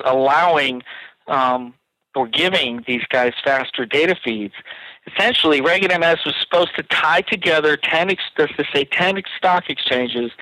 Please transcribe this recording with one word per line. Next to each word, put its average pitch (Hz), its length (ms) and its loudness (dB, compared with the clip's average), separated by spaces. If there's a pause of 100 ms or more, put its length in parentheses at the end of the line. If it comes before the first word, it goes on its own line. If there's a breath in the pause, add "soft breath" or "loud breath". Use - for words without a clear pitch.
allowing, 135 800 2 (440 loud breath)
um, 127 480 0 (400)
or 127 140 -2
giving 139 580 -2
these 120 220 -2
guys 123 240 2 (100)
faster 131 420 -2
data 156 380 0
feeds. 107 320 -6 (580 loud breath)
Essentially, 175 480 2
Reg 180 300 2
M 170 140 2
S 165 200 4
was 147 160 -4
supposed - 360 0
to 156 80 -6
tie 175 380 2
together 160 540 2
ten, 170 340 0
ex-, 185 120 -2 (160)
let's 151 160 2
just - 180 -4
say 139 120 2
ten 185 340 0
ex-, 190 180 -10
stock 180 320 2
exchanges 123 640 -2 (120 loud breath)